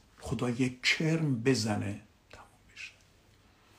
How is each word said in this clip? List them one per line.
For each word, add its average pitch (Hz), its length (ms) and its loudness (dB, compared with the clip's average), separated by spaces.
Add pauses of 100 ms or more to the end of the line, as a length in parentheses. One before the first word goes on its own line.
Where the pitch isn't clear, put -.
(200)
خدا 123 300 -2
یک 127 320 -2
کرم 156 600 2
بزنه 107 580 0 (300)
تموم - 300 -20 (140)
بشه. - 180 -16 (880)